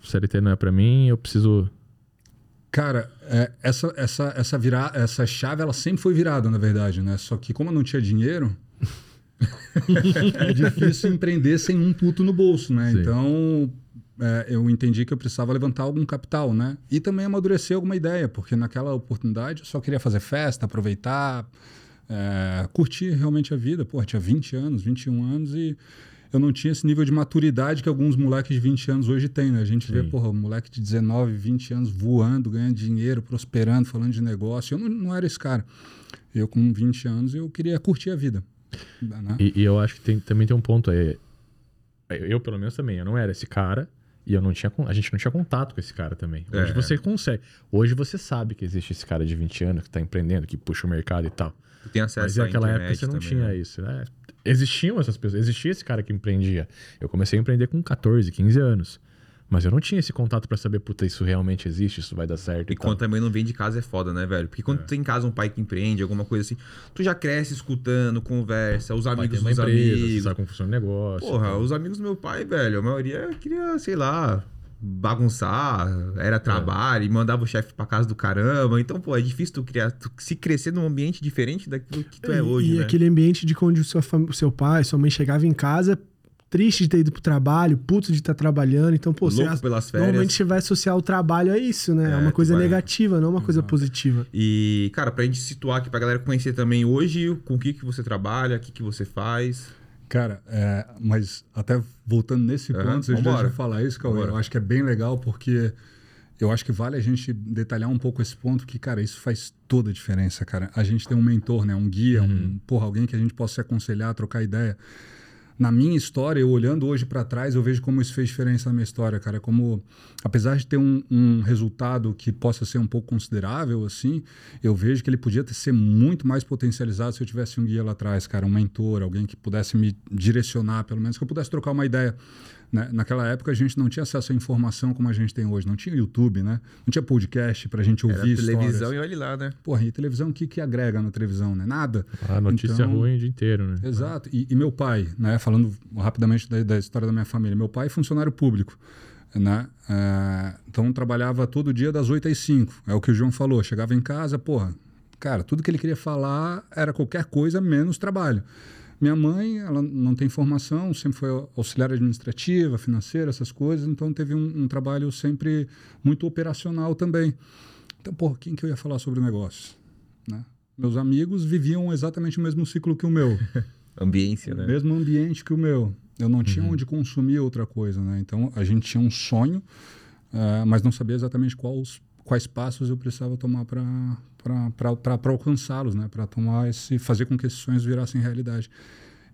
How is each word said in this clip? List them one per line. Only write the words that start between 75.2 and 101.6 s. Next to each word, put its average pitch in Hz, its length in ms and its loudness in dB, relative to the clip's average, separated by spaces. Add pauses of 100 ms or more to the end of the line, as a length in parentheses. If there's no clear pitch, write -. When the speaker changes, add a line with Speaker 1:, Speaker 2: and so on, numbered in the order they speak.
Speaker 3:
era 110 200 0
Speaker 1:
É. - 20 0
Speaker 3:
trabalho, 104 640 0
e 104 40 0
mandava 113 340 2
o 113 40 0
chefe 110 280 -4
pra 110 120 -6
casa 113 220 0
do 107 60 -6
caramba. 117 640 2
Então, 135 200 -4
pô, 147 160 -2
é 120 40 4
difícil 127 340 -4
tu 135 100 -6
criar, 117 260 -2
tu - 280 -10
se - 160 -8
crescer 156 380 -2
num 175 140 0
ambiente 147 360 -2
diferente 147 460 -4
daquilo 143 360 -6
que - 160 -18
tu 240 120 -4
é 170 60 2
Speaker 4:
E, - 20 2
Speaker 3:
hoje, 123 320 2
Speaker 4:
e 165 60 4
Speaker 3:
né? 160 60 0
Speaker 4:
aquele 170 220 4
ambiente 170 380 6
de 160 100 2
quando 170 240 4
o 156 60 2
seu 165 180 0
fam-, 160 260 2
o 147 40 -6
seu 151 180 2
pai, 147 340 2
sua 147 140 2
mãe 143 120 6
chegava 147 360 2
em 160 60 4
casa 175 460 2 (520)
triste 196 340 4
de 156 60 4
ter 180 80 6
ido 156 120 4
pro - 120 -6
trabalho, 151 560 4
puto 185 340 2
de 151 100 0
tá 160 120 0
trabalhando. 147 600 4
Então, 160 200 2
pô, 185 120 0
Speaker 3:
Louco 107 120 2
Speaker 4:
você 156 100 4
as-, 160 140 -2
Speaker 3:
pelas 117 280 -2
férias. 175 160 2
Speaker 4:
normalmente 190 280 4
você 202 100 2
vai 185 140 2
associar 185 360 0
o 185 60 2
trabalho 180 500 2
a 196 60 4
isso, 233 380 0
né? 160 160 4
É - 20 2
Speaker 3:
É, 143 60 2
Speaker 4:
uma 147 120 4
Speaker 3:
tu - 40 0
Speaker 4:
coisa 165 200 4
Speaker 3:
vai 175 100 4
Speaker 4:
negativa, 185 580 2
não 160 80 4
uma 185 100 2
coisa 160 200 2
Speaker 2:
Exato. 104 100 -2
Speaker 4:
positiva. 131 640 2
Speaker 3:
E, 107 580 2
cara, 139 180 -2
pra 120 140 0
gente 127 160 0
situar - 380 -4
aqui, 127 100 -4
pra 120 100 -4
galera 120 200 2
conhecer 127 340 0
também 120 320 2
hoje, 165 500 2 (120)
com 131 80 -2
o 127 40 0
que 131 140 -2
que 143 140 -14
você 123 160 -6
trabalha, 113 560 -2
o - 20 -6
que - 100 -14
que - 120 -14
você 104 240 -6
faz. 120 600 -4 (420)
Speaker 2:
Cara, 113 360 0
é, 104 400 0 (140)
mas 110 420 0 (120)
até 120 280 0 (240)